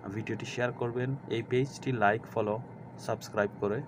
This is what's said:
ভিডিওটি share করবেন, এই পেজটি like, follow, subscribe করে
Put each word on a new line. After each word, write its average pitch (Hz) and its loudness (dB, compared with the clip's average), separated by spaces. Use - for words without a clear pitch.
ভিডিওটি 110 -4
share 123 0
করবেন, 123 -2
এই 113 0
পেজটি 131 0
like, 107 6
follow, 110 0
subscribe 107 0
করে 104 2